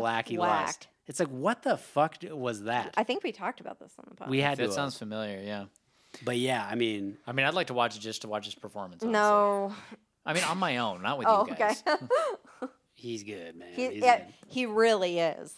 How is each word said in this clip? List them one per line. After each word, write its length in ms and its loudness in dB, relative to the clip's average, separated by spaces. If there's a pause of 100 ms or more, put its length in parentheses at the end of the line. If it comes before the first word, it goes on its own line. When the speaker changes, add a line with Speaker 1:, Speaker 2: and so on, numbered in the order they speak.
Speaker 1:
lackey 340 0
Speaker 2:
whack. 500 0 (200)
Speaker 1:
It's 140 -6
like, 80 2
what 340 -2
the 140 2
fuck 420 0
d-, 140 -12
was 320 -4
that? 320 -2
Speaker 2:
I 80 2
think 180 -2
we 80 -4
talked 300 -8
about 180 -12
this 220 -20
on 80 -20
the 80 -20
podcast. 140 -12
Speaker 1:
We 100 2
had 180 2
Speaker 3:
That 80 2
Speaker 1:
to 60 -2
Speaker 3:
sounds 220 -2
Speaker 1:
have. 40 -14
Speaker 3:
familiar, 420 -6
yeah. 260 -8 (580)
Speaker 1:
But 140 0
yeah, 300 0
I 80 -4
mean, 500 -2
Speaker 3:
I 60 -8
mean, 120 2
I'd 80 2
like 140 0
to 80 -6
watch 200 2
it 60 -14
just 220 -8
to 60 -10
watch 180 -4
his 80 -12
performance, 480 -12
honestly. 100 0
Speaker 2:
No. 640 4 (500)
Speaker 3:
I 80 -4
mean, 120 2
on 120 0
my 220 0
own, 240 -2
not 160 -2
with 100 -2
Speaker 2:
Oh, 180 6
Speaker 3:
you 80 -6
guys. 320 0
Speaker 2:
okay. 200 0 (560)
<laughs> 40 -6 (280)
Speaker 1:
He's 280 -8
good, 340 -10
man. 180 -18
Speaker 2:
He, 160 -2
Speaker 1:
He's 120 -4
Speaker 2:
yeah, 180 8
Speaker 1:
good. 60 -12 (220)
Speaker 2:
he 180 -2
really 520 4
is. 400 0